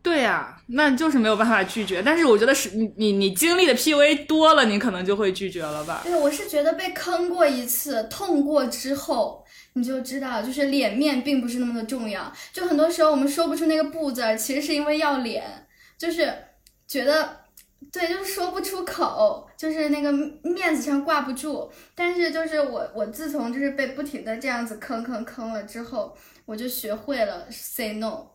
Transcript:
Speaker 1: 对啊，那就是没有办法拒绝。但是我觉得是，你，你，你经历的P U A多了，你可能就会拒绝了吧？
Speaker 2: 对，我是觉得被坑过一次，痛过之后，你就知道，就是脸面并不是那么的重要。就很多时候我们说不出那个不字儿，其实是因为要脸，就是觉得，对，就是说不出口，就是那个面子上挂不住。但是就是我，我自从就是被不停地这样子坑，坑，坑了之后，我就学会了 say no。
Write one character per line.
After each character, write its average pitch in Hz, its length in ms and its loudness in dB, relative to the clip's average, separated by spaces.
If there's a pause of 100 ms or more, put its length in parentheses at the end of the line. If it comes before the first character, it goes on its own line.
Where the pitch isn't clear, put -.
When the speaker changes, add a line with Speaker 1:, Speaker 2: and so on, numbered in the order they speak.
Speaker 1:
对 320 220 2
啊， 170 320 0 (120)
那 285 280 2
就 311 160 2
是 269 80 4
没 220 80 4
有 214 80 4
办 220 120 4
法 220 160 4
拒 202 220 -4
绝。 180 160 -2
但 294 160 4
是 339 80 4
我 220 120 8
觉 220 80 4
得 262 100 6
是， 196 220 -4
你， 220 180 0
你， 208 160 2
你 196 200 4
经 339 260 2
历 359 100 6
的 254 60 6
P 277 180 2
U 285 100 6
A 294 140 8
多 311 380 6
了， 269 120 8
你 208 140 2
可 233 100 0
能 185 160 -4
就 202 120 2
会 202 140 2
拒 185 180 -6
绝 170 120 -8
了 151 220 -6
吧？ 160 200 -6
Speaker 2:
对， 349 120 -2
我 294 160 4
是 370 160 -6
觉 294 160 0
得 330 100 4
被 370 180 -4
坑 349 380 -2
过 349 160 4
一 247 200 0
次， 226 440 -4
痛 330 320 0
过 285 240 2
之 262 300 -4
后， 254 480 -4 (300)
你 247 100 -2
就 262 160 -4
知 254 220 -8
道， 247 200 -6
就 247 100 -6
是 277 160 0
脸 247 280 0
面 269 260 2
并 277 200 0
不 240 60 -4
是 240 120 -4
那 247 60 -2
么 233 80 -4
的 226 120 -4
重 226 240 -6
要。 190 220 -8 (220)
就 370 120 -4
很 330 120 2
多 320 120 4
时 330 140 2
候 311 80 6
我 294 60 4
们 277 100 2
说 330 200 0
不 302 80 -2
出 320 100 -2
那 311 100 4
个 311 80 2
不 294 260 -4
字 247 120 -4
儿， 220 160 0
其 262 180 -4
实 302 60 0
是 302 120 -2
因 294 120 0
为 302 120 0
要 294 200 0
脸， 240 260 -4 (540)
就 330 120 -4
是 320 240 0 (540)
觉 254 160 -4
得， 302 380 0 (500)
对， 349 160 -4
就 370 160 -4
是 - 100 -6
说 359 180 -4
不 381 100 -6
出 381 240 -6
口， - 640 0 (100)
就 311 120 -4
是 311 200 -2
那 294 120 0
个 285 100 0 (320)
面 349 300 0
子 247 80 0
上 277 220 0
挂 302 180 2
不 262 120 -6
住。 285 360 -8 (240)
但 349 220 0
是 330 160 0
就 320 160 -2
是 302 140 0
我， 247 340 -4
我 214 100 -2
自 294 240 -10
从 254 240 -4
就 269 60 -4
是 277 120 0
被 277 160 -2
不 269 140 -8
停 269 220 -8
地 226 140 -6
这 269 100 -8
样 233 180 -4
子 220 120 -10
坑， 233 260 -8
坑， 233 220 -6
坑 226 260 -10
了 214 120 -8
之 226 200 -14
后， 233 320 -8 (300)
我 220 100 -10
就 240 140 -6
学 214 260 -6
会 233 300 -2
了 175 260 -8
say - 440 -8
no。 220 400 -6